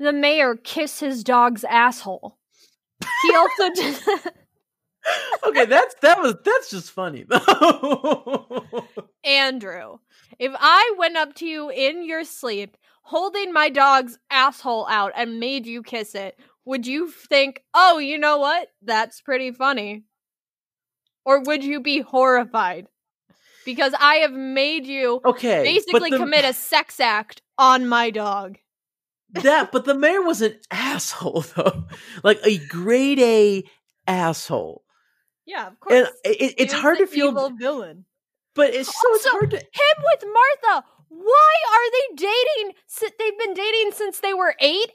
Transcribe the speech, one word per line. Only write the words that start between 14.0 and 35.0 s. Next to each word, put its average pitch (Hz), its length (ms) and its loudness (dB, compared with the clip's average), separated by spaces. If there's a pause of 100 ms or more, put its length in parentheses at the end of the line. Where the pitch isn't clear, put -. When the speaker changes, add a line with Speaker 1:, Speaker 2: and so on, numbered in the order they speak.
Speaker 1:
asshole 262 580 -2
out 202 280 -2
and 233 240 -6
made 254 260 -6
you 233 160 -12
kiss 220 320 -12
it, 196 240 -12 (280)
would 254 200 -6
you 302 240 -6
think, 277 520 -2 (100)
"Oh, 339 260 6
you 294 200 -6
know 302 200 2
what? 311 300 -2 (140)
That's 220 400 -4
pretty 262 300 -4
funny"? 220 520 -4 (1200)
Or 269 180 2
would 285 220 -2
you 285 160 -4
be 285 200 -2
horrified? 240 840 0 (800)
Because 269 340 -2
I 294 180 4
have 302 160 2
made 269 540 -4
you 262 380 -4
Speaker 2:
Okay, 233 360 0
but 131 40 2
Speaker 1:
basically 339 460 0
Speaker 2:
the 262 80 0
Speaker 1:
commit 285 260 0
a 262 80 0
sex - 480 -4
act 214 400 -2 (160)
on 262 320 4
my 233 220 2
dog. 202 480 -6 (760)
Speaker 2:
That, 294 400 2
but 233 120 0
the 277 100 2
mayor 320 280 2
was 320 180 -2
an 220 180 -2 (120)
asshole, 185 720 -6
<laughs> - 140 -12
though. - 280 0 (400)
Like, 208 200 4
a 208 140 4 (100)
grade 247 500 0
A 214 460 4 (420)
asshole. 160 760 -4 (600)